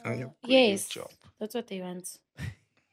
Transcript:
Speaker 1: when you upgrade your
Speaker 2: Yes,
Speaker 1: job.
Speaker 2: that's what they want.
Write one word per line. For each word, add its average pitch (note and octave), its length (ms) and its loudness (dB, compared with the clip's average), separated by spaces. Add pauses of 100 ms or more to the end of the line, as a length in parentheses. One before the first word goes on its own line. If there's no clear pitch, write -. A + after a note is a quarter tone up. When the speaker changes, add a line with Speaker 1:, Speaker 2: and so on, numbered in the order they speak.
Speaker 1:
when A#2 140 -2
you B2+ 80 -6
upgrade - 260 -6
your C4 80 10 (100)
Speaker 2:
Yes, G3+ 180 -2
Speaker 1:
job. - 220 -8 (280)
Speaker 2:
that's A3 160 -8
what A#3 140 -6
they F#3+ 120 -8
want. F3+ 380 -10 (760)